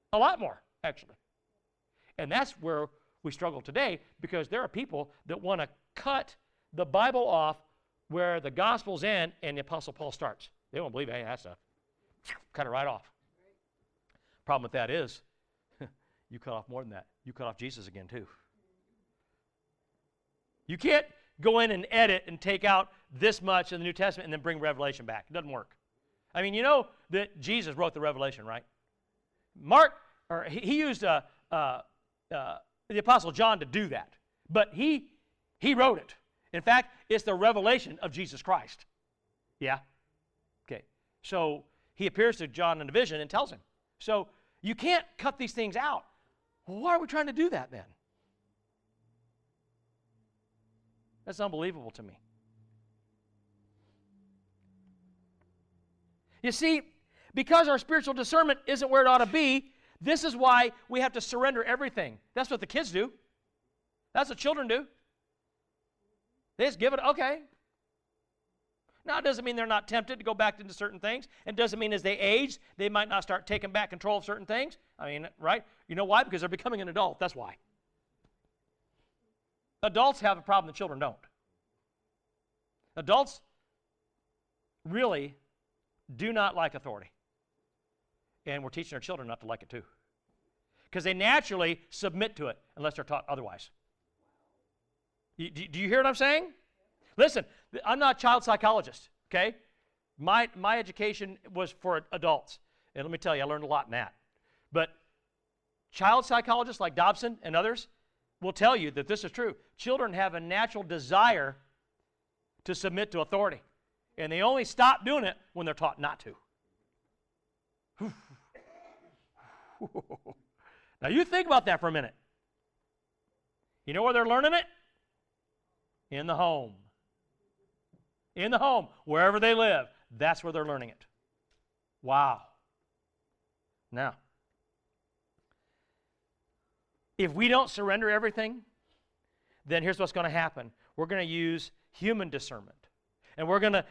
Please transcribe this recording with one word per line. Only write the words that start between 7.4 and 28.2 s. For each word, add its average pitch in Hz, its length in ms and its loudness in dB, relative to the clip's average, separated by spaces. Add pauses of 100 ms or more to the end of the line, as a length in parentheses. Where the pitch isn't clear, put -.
where 175 300 0
the 143 120 -8
Gospels 190 520 0
end 185 300 -2 (100)
and 143 140 -8
the 139 60 -8
Apostle 156 320 -10
Paul 147 180 -10
starts. - 380 -10 (220)
They 139 80 -6
won't 139 120 -8
believe 131 160 -6
any 120 140 -8
of 110 40 -10
that 120 140 -10
stuff. 87 180 -20 (920)
Cut 143 140 -6
it 120 40 -10
right 135 160 -2
off. 117 240 -8 (1300)
Problem 135 180 -2
with 117 100 -10
that 123 180 -2
is, 143 320 -8 (580)
<laughs> - 500 -20
you 117 80 -18
cut 123 140 -12
off 110 160 -10
more 127 140 -12
than 117 80 -16
that. 95 160 -18 (180)
You 127 80 -16
cut 123 140 -10
off 113 100 -10
Jesus 117 320 -14
again, 92 180 -18
too. 110 200 -14 (2500)
You 165 80 -8
can't 302 300 2 (340)
go 226 200 4
in 226 100 2
and 190 220 -6
edit 214 340 4
and 165 140 -14
take 190 240 -4
out 190 260 4 (220)
this 202 280 0
much 185 320 0
in 175 80 -8
the 170 40 -8
New 175 80 -4
Testament 185 320 -2
and 160 80 -10
then 151 80 -8
bring 160 180 -6
Revelation 139 480 -4
back. 110 240 -10
It - 20 -20
doesn't 156 180 -8
work. 120 260 -12 (580)
I 175 80 -2
mean, 196 120 -4
you 220 100 -2
know 277 240 4 (220)
that 190 300 -4
Jesus 165 360 -4
wrote 165 180 -2
the 151 60 -8
Revelation, 139 440 -4